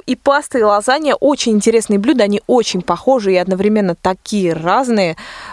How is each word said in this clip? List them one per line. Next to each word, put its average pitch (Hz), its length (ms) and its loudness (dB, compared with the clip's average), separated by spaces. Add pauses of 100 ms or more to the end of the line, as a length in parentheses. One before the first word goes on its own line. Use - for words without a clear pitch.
и 254 100 -2
паста, 285 420 0
и 226 40 2
лазанья – 233 520 0
очень - 380 0
интересные 214 460 2
блюда. 233 260 2
Они 202 220 0
очень 220 360 0
похожи 202 500 0
и 180 40 2
одновременно 190 580 0
такие 185 580 -2
разные, 185 640 0 (360)